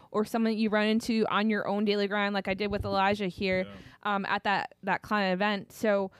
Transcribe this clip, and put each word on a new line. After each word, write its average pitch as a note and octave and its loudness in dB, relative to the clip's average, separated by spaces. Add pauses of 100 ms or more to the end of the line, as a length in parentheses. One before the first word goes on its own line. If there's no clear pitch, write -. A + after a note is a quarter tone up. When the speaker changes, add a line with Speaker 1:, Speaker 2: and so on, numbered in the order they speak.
(120)
Speaker 1:
or G#3+ 0
someone A3+ 0
you A3 2
run G#3+ 2
into A3 2
on G#3 2
your G#3 0
own G3+ 0
daily G3+ 2
grind, G3+ 0
like G3 -2
I F#3+ 0
did G3+ -2
with G3+ -4
Elijah G3 2
here, F#3 0
Speaker 2:
Yeah. G3+ -8
Speaker 1:
um, G3 -2
at - -2
that, G3 -2 (100)
that F#3+ -2
client G3+ 0
event. G3+ -2
So, G3+ 0